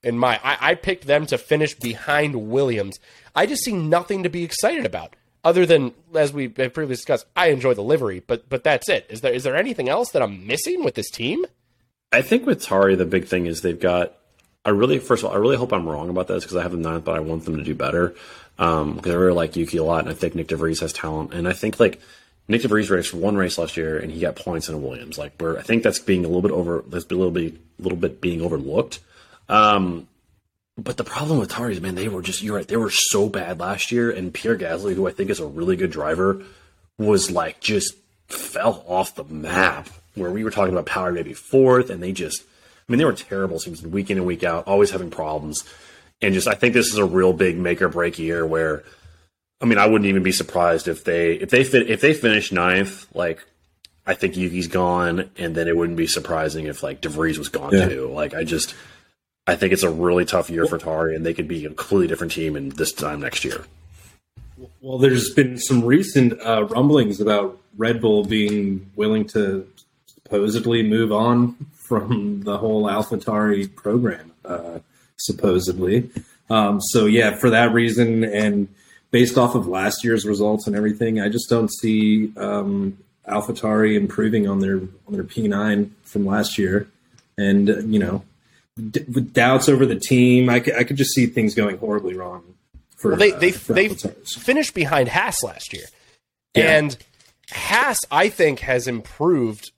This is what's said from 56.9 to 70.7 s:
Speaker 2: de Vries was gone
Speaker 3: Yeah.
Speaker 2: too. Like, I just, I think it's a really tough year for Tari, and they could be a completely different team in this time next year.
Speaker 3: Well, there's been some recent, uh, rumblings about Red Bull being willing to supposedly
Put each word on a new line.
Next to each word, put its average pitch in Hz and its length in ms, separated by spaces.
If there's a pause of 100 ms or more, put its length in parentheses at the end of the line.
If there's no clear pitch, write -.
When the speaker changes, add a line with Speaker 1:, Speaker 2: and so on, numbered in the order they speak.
Speaker 2:
de 80 80
Vries 78 280
was 71 120
gone 71 240
Speaker 3:
Yeah. 95 160
Speaker 2:
too. 65 180
Like, 73 260
I 160 100
just, 160 300 (760)
I 90 80
think 95 180
it's 95 100
a 87 60
really 87 360
tough 87 240
year 82 180
for 82 100
Tari, 80 380
and 80 100
they 82 80
could 82 140
be 78 180
a 76 40
completely 90 380
different 82 260
team 78 220
in 69 140
this 76 220
time 73 300
next - 220
year. - 200 (1160)
Speaker 3:
Well, 131 160
there's 127 360
been 127 240
some 120 260
recent, 131 640
uh, 110 200
rumblings 117 540
about 101 400 (180)
Red 113 240
Bull 107 220
being 101 720
willing 107 340
to 98 380 (560)
supposedly 113 600